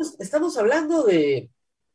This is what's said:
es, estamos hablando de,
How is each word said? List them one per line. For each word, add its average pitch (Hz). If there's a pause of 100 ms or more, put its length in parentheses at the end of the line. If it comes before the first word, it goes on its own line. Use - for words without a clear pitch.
es, -
estamos 302
hablando 302
de, 147 (440)